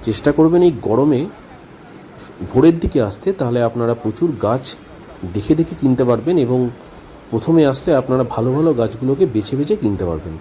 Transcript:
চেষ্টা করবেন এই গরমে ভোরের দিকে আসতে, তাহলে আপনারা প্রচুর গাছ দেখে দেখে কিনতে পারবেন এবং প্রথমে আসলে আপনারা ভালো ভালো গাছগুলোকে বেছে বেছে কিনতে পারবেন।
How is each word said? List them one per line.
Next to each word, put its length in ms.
চেষ্টা 300
করবেন 300
এই 100
গরমে 440
ভোরের 240
দিকে 240
আসতে, 300
তাহলে 300
আপনারা 320
প্রচুর 380
গাছ 340
দেখে 200
দেখে 260
কিনতে 240
পারবেন 340
এবং 320
প্রথমে 360
আসলে 280
আপনারা 360
ভালো 220
ভালো 220
গাছগুলোকে 520
বেছে 300
বেছে 200
কিনতে 280
পারবেন। 360